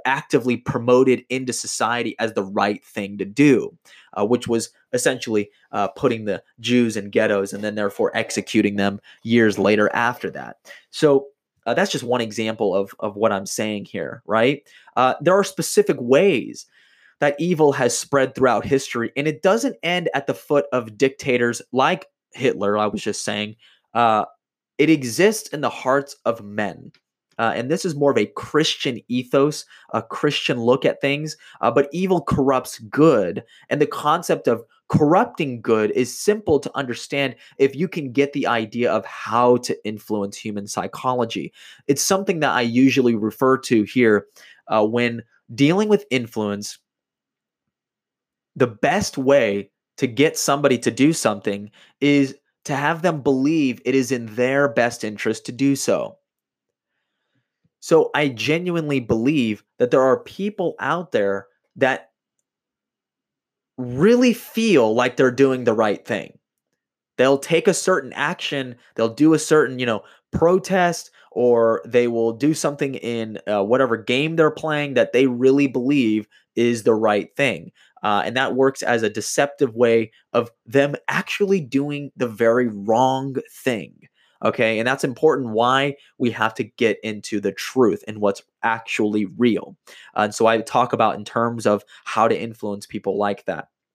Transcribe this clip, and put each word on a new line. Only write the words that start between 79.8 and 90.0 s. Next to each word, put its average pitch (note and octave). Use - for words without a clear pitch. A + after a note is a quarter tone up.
of A#2
them C#3
actually F#3+
doing C#3+
the B2+
very A#2
wrong A#2+
thing. -
Okay, A2
and A2+
that's C3+
important C3+
why C3
we B2
have A2+
to C3
get G#2+
into G#2+
the G2+
truth G#2+
and G#2+
what's G2+
actually G#2+
real. A2+